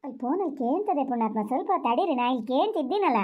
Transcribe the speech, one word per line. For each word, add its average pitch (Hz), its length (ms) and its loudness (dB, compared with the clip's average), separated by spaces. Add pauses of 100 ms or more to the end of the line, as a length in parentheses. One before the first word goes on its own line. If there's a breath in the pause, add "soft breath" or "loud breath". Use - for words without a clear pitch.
ಅಲ್ಲಿ 262 140 -12
ಫೋನಲ್ಲಿ 294 400 -2
ಕೇಳ್ತದೆ 277 520 0
ಪುಣ್ಯಾತ್ಮ, 220 380 0
ಸ್ವಲ್ಪ 285 240 -2 (120)
ತಡೀರಿ, 269 320 2
ನಾ 240 120 0
ಇಲ್ಲಿ 240 200 -2
ಕೇಳ್ತಿದ್ದೀನಲ್ಲ. 320 760 0